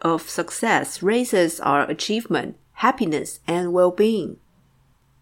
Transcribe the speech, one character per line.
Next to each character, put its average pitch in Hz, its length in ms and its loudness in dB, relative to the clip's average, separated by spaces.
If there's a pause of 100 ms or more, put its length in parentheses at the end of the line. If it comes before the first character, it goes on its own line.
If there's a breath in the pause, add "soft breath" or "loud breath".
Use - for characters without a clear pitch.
of 165 260 0
Success 175 680 -2
Raises 196 640 2
Our 143 300 2
Achievement, 175 680 -4 (240)
Happiness 165 560 0 (100)
and 175 240 -2
Well-being》。 180 680 2 (840)